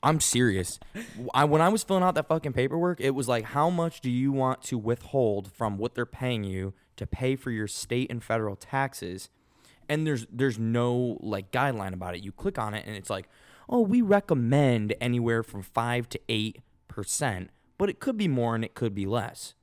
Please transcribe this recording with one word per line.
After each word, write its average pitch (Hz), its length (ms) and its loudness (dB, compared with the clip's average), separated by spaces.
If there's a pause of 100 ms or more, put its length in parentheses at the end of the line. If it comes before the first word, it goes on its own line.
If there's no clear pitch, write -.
I'm 151 160 4
serious. 104 580 2 (560)
I, 139 100 6
when 151 160 4
I 170 80 6
was 220 140 2
filling 185 220 2
out 180 100 4
that 151 140 0
fucking 156 240 0
paperwork, 165 480 0
it 135 100 2
was 135 160 -2
like, 117 200 0
"How 147 240 2
much 170 300 -2
do 127 100 -4
you 127 200 2
want 131 340 0
to 127 140 -4
withhold 107 720 0
from 104 280 -2
what 113 180 -4
they're 123 100 -2
paying 123 380 -4
you 95 300 -4 (220)
to - 120 -8
pay 131 260 0
for 131 160 -6
your 107 160 -2
state - 420 -4
and 117 140 -6
federal 110 320 -2
taxes?" 101 760 -6 (580)
And 156 180 0
there's, 127 240 -2
there's 120 300 0
no, 120 600 2
like, 98 300 -4
guideline 120 420 0
about 90 220 -6
it. 90 80 -8
You 101 80 -10
click 190 260 -6
on 107 160 -4
it 107 140 -6
and 107 80 -8
it's 98 160 -10
like, 95 180 -6 (400)
"Oh, 247 120 2
we 226 200 4
recommend 135 1000 4
anywhere 117 420 2
from 101 200 -10
five 120 480 -2
to - 180 -8
eight 107 320 -2 (260)
percent, 101 640 -4 (260)
but 196 120 0
it 190 100 -4
could 262 180 -2
be 202 120 2
more 120 260 2
and 113 100 0
it - 100 -10
could 110 200 -2
be 98 120 -4
less." - 560 -6